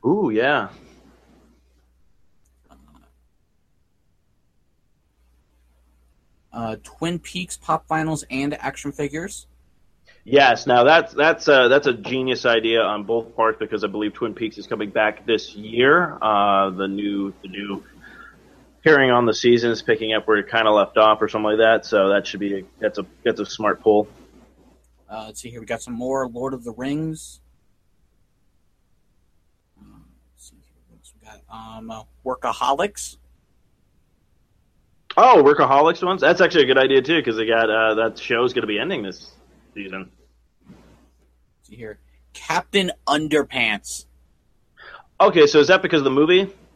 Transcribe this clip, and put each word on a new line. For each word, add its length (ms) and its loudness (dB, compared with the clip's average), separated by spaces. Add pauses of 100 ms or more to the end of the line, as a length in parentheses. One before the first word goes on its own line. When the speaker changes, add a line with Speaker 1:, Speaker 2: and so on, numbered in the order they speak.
Speaker 1:
Ooh, 260 0
yeah. 360 -2 (4000)
Speaker 2:
Uh, 300 -10
Twin 360 -8
Peaks 380 -12
pop 320 -6
vinyls 420 -4
and 300 -6
action 320 -10
figures. 540 -10 (800)
Speaker 1:
Yes, 420 4
now 180 4
that's, 300 4
that's 340 0
a, 200 6
that's 180 4
a 80 0
genius 500 -6
idea 380 0
on 220 -4
both 320 -4
parts, 220 0
because 260 -6
I 20 -4
believe 280 -6
Twin 200 -8
Peaks 240 -10
is 80 -16
coming 240 -8
back 360 -4
this 280 -4
year. 680 0
Uh, 500 0
the 180 -6
new, 440 -6 (100)
the 60 -18
new 360 -12 (1000)
carrying 260 4
on 160 4
the 80 0
seasons, 480 2
picking 300 -2
up 140 -4
where 120 2
it 120 -6
kinda 220 2
left 260 2
off 240 4
or 60 -2
something 220 -4
like 80 0
that. 280 2
So 240 2
that 160 0
should 140 -10
be 200 -6
a, 20 -16 (180)
that's 180 -4
a, 80 -10 (180)
that's 160 -2
a 60 -6
smart 340 -4
pull. 280 2 (1000)
Speaker 2:
Uh, 180 -14
let's 140 -18
see 100 -16
here. 100 -18
We 60 -20
got 160 -8
some 120 -14
more 340 -4
Lord 260 -8
of 100 -14
the 80 -12
Rings. 680 -8 (2500)
Uh, 40 -20 (500)
let's 160 -20
see 60 -20
here. 180 -20 (140)
What 100 -20
else 220 -20
we 60 -20
got? 520 -20
Um, 120 -16
uh, 120 -14 (220)
Workaholics. 920 -4 (2000)
Speaker 1:
Oh, 280 8
Workaholics 600 4
ones? 160 -2
That's 200 4
actually 240 4
a 20 0
good 120 4
idea, 240 4
too, 200 0
'cause 140 -4
they 100 -4
got, 220 2
uh, 260 2
that 240 -2
show's 340 -2
gonna 160 -2
be 100 -2
ending 240 -6
this 300 -14 (420)
season. 340 -14 (600)
Speaker 2:
Let's 1000 -20
see 80 -20
here. 220 -18 (340)
Captain 600 -4 (160)
Underpants. 1000 -2 (1120)
Speaker 1:
Okay, 280 6
so 100 4
is 80 6
that 160 4
because 160 0
of 60 -2
the 60 0
movie? 440 2 (220)